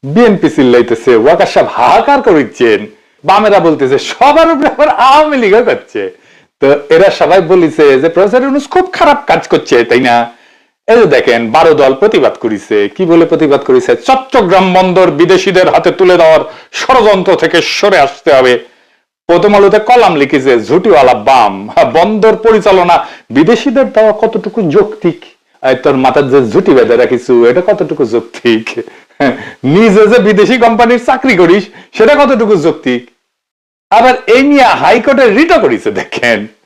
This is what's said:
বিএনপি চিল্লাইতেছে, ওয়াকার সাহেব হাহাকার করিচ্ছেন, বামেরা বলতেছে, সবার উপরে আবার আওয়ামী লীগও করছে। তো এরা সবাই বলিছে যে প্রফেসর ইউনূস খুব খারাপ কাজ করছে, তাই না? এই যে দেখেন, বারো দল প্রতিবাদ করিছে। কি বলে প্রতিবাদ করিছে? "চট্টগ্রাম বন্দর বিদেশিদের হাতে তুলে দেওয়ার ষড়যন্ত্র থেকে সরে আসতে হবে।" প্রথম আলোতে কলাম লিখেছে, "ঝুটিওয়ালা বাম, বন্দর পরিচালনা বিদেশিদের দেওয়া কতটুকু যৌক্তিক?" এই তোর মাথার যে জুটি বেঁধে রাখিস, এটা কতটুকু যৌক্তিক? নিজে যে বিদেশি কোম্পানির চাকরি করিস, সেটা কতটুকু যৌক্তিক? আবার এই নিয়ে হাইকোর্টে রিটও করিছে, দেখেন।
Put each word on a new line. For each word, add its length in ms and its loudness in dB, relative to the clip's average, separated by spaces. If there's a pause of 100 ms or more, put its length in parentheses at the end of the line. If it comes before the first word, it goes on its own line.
বিএনপি 460 0
চিল্লাইতেছে, 640 0
ওয়াকার 300 2
সাহেব 260 0
হাহাকার 500 0
করিচ্ছেন, 640 0 (380)
বামেরা 360 2
বলতেছে, 380 0
সবার 520 0
উপরে 180 -2
আবার 200 -2
আওয়ামী 480 2
লীগও 280 0
করছে। 520 -8 (440)
তো 280 0
এরা 220 4
সবাই 300 0
বলিছে 600 0
যে 80 -2
প্রফেসর 340 0
ইউনূস 260 -4
খুব 240 -2
খারাপ 340 0
কাজ 220 -4
করছে, 360 0
তাই 160 0
না? 400 -2 (460)
এই 100 2
যে 80 4
দেখেন, 460 -2
বারো 240 2
দল 200 2
প্রতিবাদ 380 0
করিছে। 560 -4
কি 160 -6
বলে 220 2
প্রতিবাদ 340 -2
করিছে? 360 0
"চট্টগ্রাম 760 -2
বন্দর 360 2
বিদেশিদের 580 0
হাতে 220 0
তুলে 260 2
দেওয়ার 240 4 (320)
ষড়যন্ত্র 640 0
থেকে 260 -2
সরে 360 -2
আসতে 340 -2
হবে।" 260 2 (680)
প্রথম 280 0
আলোতে 240 2
কলাম 380 2
লিখেছে, 440 0
"ঝুটিওয়ালা 540 2
বাম, 540 -2 (240)
বন্দর 440 0
পরিচালনা 680 0 (240)
বিদেশিদের 640 0
দেওয়া 200 2
কতটুকু 500 -4
যৌক্তিক?" 640 -2 (380)
এই 200 0
তোর 140 0
মাথার 340 0
যে 180 2
জুটি 240 0
বেঁধে 240 2
রাখিস, 340 -2 (200)
এটা 160 -2
কতটুকু 380 -4
যৌক্তিক? 680 -4 (920)
নিজে 420 2
যে 120 2
বিদেশি 400 0
কোম্পানির 460 0
চাকরি 320 -2
করিস, 280 2 (280)
সেটা 220 2
কতটুকু 420 0
যৌক্তিক? 540 -4 (800)
আবার 240 2 (120)
এই 160 2
নিয়ে 220 2
হাইকোর্টে 680 0
রিটও 280 0
করিছে, 320 -2
দেখেন। 560 -6 (180)